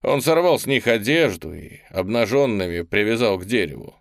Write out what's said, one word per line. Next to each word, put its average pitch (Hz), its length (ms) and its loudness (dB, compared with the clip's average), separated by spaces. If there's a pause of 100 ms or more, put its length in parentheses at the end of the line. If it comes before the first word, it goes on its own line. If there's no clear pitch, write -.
Он 135 220 0
сорвал 160 340 4
с - 80 -8
них 135 220 0
одежду 113 640 0
и - 240 -16 (140)
обнаженными 101 880 0
привязал 104 560 0
к 90 80 -10
дереву. 95 560 -2